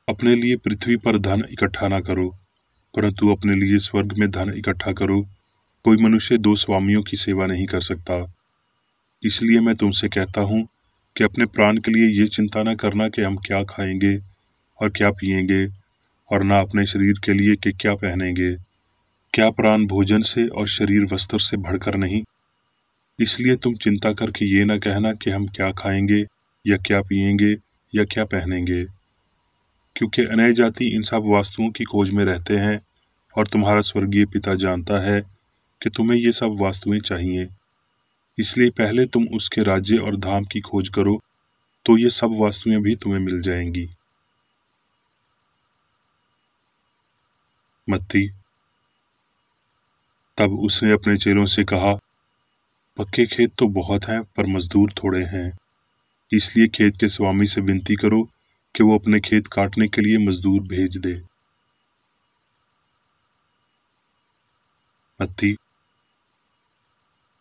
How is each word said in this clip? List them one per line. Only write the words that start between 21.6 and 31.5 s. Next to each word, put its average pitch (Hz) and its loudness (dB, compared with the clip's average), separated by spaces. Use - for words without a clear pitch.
नहीं? 98 -2
इसलिए 123 0
तुम 123 -2
चिंता 107 0
करके 107 -4
ये 98 4
ना 107 2
कहना 104 -2
कि - -8
हम 98 -4
क्या 95 -4
खाएंगे 101 0
या 101 2
क्या 98 -2
पिएंगे 101 2
या 104 2
क्या 110 -4
पहनेंगे, 90 -4
क्योंकि 117 -2
अन्य 117 4
जाति 113 0
इन 107 -2
सब 110 -2
वस्तुओं 104 0